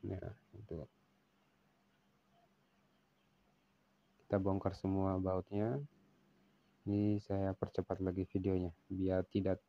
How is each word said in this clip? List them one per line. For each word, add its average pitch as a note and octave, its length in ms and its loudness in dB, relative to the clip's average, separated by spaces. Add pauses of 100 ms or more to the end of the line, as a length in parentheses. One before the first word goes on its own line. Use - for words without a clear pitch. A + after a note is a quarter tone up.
Nah, F#2+ 240 -6 (240)
untuk E2 320 -10 (3250)
kita G2+ 160 2
bongkar F#2+ 400 0
semua F#2+ 400 2
bautnya. G2 560 -2 (1120)
Ini G#2 320 2
saya G2 320 -2
percepat - 480 -2
lagi F#2 320 0
videonya F#2 400 2 (160)
biar F#2 400 0
tidak F#2+ 420 0